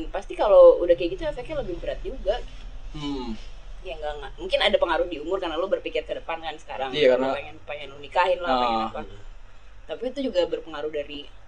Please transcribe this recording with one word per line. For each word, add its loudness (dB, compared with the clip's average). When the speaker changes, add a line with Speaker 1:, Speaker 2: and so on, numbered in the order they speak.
Speaker 1:
pasti -8
kalau 12
udah 4
kayak 0
gitu -6
efeknya -6
lebih -6
berat -6
juga. -4
Speaker 2:
Hmm. -6
Speaker 1:
Ya -10
nggak, -6
nggak. -10
Mungkin 0
ada 4
pengaruh 2
di -8
umur -4
karena -4
lo 0
berpikir -2
ke -10
depan -6
kan -8
sekarang. -8
Speaker 2:
Iya, 6
Speaker 1:
Lo 2
Speaker 2:
karena 0
Speaker 1:
pengen, -8
pengen -12
lu -16
nikahin 0
lah, -2
pengen 2
Speaker 2:
Ah. -2
Speaker 1:
apa. -10
Tapi -8
itu -6
juga 0
berpengaruh -6
dari -6